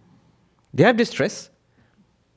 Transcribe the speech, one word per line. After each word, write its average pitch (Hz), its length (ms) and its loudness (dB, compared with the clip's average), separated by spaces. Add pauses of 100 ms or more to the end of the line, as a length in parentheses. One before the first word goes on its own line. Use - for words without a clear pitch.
(720)
They 143 100 2
have 226 140 4
distress, - 520 -4 (880)